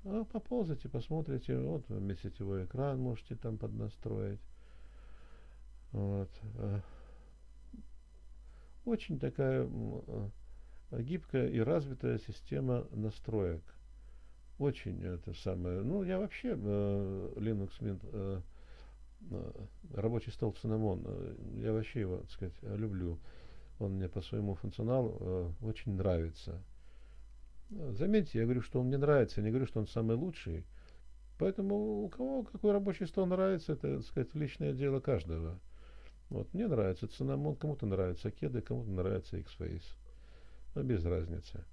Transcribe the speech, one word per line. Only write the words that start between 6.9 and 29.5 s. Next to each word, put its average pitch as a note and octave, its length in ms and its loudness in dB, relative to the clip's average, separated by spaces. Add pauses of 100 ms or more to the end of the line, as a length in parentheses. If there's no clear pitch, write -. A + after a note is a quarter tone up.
Очень G#3+ 340 0
такая, C3 460 4
м, A2+ 380 -2 (920)
э, A#2+ 100 0
гибкая C#3 460 2
и A#2+ 100 2
развитая C3 600 4
система B2+ 760 0
настроек. G#2+ 680 0 (960)
Очень F#2+ 440 0
это F2+ 320 -4
самое. G2 480 0
Ну, F#3 220 2
я F#3 140 2
вообще, G#3+ 380 -2
э, G2+ 800 2
Linux G2+ 340 0 (100)
Mint, G2 240 -2
э, G2 360 -2 (880)
э, F2 220 -4 (420)
рабочий A2+ 360 0
стол A2 320 0
Cinnamon, A2 420 2
э, - 600 -6
я A2 80 4
вообще A2 280 2
его, F#2 180 0
так - 120 -8
сказать, - 320 -4
люблю. F#2+ 560 0 (640)
Он G2 140 0
мне F#2+ 140 0
по F#2+ 140 -2
своему G2+ 320 0
функционалу, A2+ 640 0
э, F#2 300 0 (120)
очень A2 340 -2
нравится. E2+ 680 2 (1080)
Заметьте, E3 680 4
я A2+ 60 8
говорю, B2 180 6
что - 180 2
он B2+ 60 4
мне C3 100 6
нравится, C3+ 440 8
я G#2 40 4
не A2 60 4